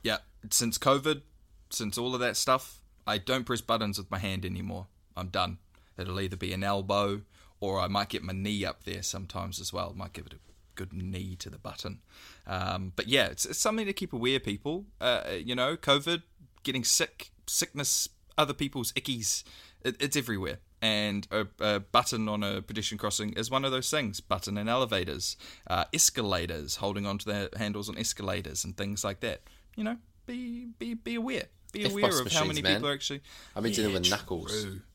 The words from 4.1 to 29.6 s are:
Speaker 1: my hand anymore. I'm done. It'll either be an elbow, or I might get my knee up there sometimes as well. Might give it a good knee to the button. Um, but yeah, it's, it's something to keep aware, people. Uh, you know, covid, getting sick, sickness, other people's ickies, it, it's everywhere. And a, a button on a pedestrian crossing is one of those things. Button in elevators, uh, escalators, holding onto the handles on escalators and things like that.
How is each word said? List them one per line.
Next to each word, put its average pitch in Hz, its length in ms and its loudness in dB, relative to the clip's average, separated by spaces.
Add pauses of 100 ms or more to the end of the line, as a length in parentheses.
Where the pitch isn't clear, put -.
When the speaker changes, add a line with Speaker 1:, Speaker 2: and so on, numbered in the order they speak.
Speaker 1:
my 95 80 -2
hand 95 260 -2
anymore. 92 420 -6 (300)
I'm 92 120 -6
done. 90 300 0 (400)
It'll 92 220 -4
either 95 160 -2
be 92 160 -4
an 92 120 -2
elbow, 101 580 2 (380)
or 98 200 0
I 90 80 2
might 101 200 0
get - 140 -4
my 95 100 -6
knee 98 320 -2
up - 200 -6
there 90 180 -6
sometimes 90 580 -6
as - 120 -8
well. 90 220 -4
Might 90 200 -10
give 80 120 -12
it - 60 -18
a - 60 -18 (360)
good 95 200 -8
knee 92 420 -4
to 101 140 -10
the - 80 -14
button. - 420 -10 (460)
Um, 92 500 -2
but - 120 -2
yeah, 123 180 6
it's, - 180 -2
it's 156 140 -4
something 220 280 2
to 196 60 -2
keep 196 220 -4
aware, 127 260 2
people. 147 460 -4 (140)
Uh, 120 220 2 (160)
you 113 160 -4
know, 131 220 2
covid, 156 460 2 (400)
getting 127 220 -2
sick, - 460 2 (160)
sickness, - 640 0 (300)
other 143 160 4
people's 135 380 -2
ickies, 123 520 -2 (380)
it, 127 180 -2
it's 143 160 2
everywhere. 107 420 0 (240)
And 104 480 2
a, 107 160 2 (140)
a 104 200 4
button 117 460 2
on 104 160 0
a 98 200 0
pedestrian 104 360 -4
crossing 104 360 -2
is 113 160 -2
one 135 160 2
of 135 60 2
those 131 180 0
things. 135 300 0
Button 98 360 -2
in 104 100 -2
elevators, 110 680 0 (320)
uh, 90 240 2
escalators, 87 840 2
holding 101 300 0
onto 101 240 -2
the 101 280 0
handles 104 320 -2
on - 80 -6
escalators 95 680 -2
and 92 120 -6
things 101 280 -2
like 98 160 -2
that. 113 220 -4 (340)